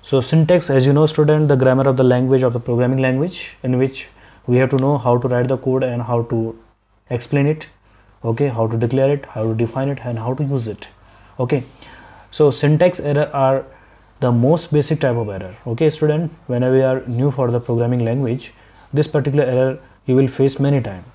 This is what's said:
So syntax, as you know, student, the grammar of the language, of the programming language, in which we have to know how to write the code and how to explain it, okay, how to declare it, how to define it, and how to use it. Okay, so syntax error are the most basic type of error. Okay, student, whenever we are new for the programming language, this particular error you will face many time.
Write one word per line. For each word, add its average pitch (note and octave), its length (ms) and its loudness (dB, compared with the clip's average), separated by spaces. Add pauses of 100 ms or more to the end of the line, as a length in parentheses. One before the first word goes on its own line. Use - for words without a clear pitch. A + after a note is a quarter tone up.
So - 180 0
syntax, D#3+ 520 2
as C3 160 4
you C#3+ 60 4
know, D3+ 120 4
student, D3+ 420 2
the C#3+ 80 4
grammar C3 320 4
of C3 80 2
the C3+ 80 2
language, B2+ 380 2
of B2 120 0
the A#2+ 60 -4
programming B2 440 0
language, C3+ 580 -4
in B2+ 160 -2
which C3+ 300 -2 (400)
we B2 100 2
have C3 140 2
to C#3 60 0
know C#3 200 2
how B2 220 2
to B2+ 80 -4
write B2 200 0
the B2+ 120 -2
code C3 240 -2
and A#2+ 180 -4
how A#2 220 -2
to A2+ 340 -4 (540)
explain C#3 340 -2
it, D#3 240 -4 (540)
okay, A#2 240 -2
how A#2 180 -2
to A2+ 120 -4
declare B2+ 360 0
it, C#3+ 140 -6
how A2 160 -8
to A2+ 100 -2
define A#2 360 -4
it, C3+ 140 -8
and A#2+ 140 -8
how A#2 160 -6
to D3 100 -4
use C3+ 240 -4
it. - 220 -12 (500)
Okay, C3 240 -2 (680)
so D3+ 180 4
syntax D3+ 500 2
error C#3+ 320 -2
are C3+ 320 0 (580)
the B2+ 100 2
most C3 400 2
basic D3+ 300 0
type B2 160 0
of A2+ 100 -4
error. F#2+ 260 -10 (140)
Okay, A#2+ 220 0
student, D3+ 420 -2 (160)
whenever B2+ 260 0
we C3 80 4
are C3 200 0
new B2 300 -2
for B2+ 200 -2
the A#2+ 80 0
programming A#2+ 460 -2
language, B2+ 480 -4 (400)
this D3 140 0
particular C#3+ 360 0
error C3 340 0 (280)
you B2+ 100 0
will C3+ 140 4
face C3+ 280 0
many C#3 240 0
time. F#2+ 220 -10 (120)